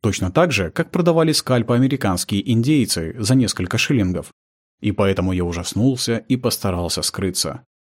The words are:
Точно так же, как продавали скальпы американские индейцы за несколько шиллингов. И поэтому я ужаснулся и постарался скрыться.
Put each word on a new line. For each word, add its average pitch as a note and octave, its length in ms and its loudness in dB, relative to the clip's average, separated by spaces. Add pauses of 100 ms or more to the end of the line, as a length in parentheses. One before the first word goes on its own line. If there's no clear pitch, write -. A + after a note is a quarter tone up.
Точно G2+ 300 -2
так E3 200 2
же, G2 200 -2
как - 200 -4
продавали E3 420 2
скальпы A#2+ 420 0
американские A2 760 0
индейцы A#2 680 2
за A2+ 160 2
несколько A2+ 420 0
шиллингов. F#2+ 540 0 (480)
И G#2 140 -2
поэтому F#2+ 400 2
я F2+ 100 0
ужаснулся A2 760 -2
и B2+ 200 0
постарался F2+ 640 -2
скрыться. F2+ 640 -4 (160)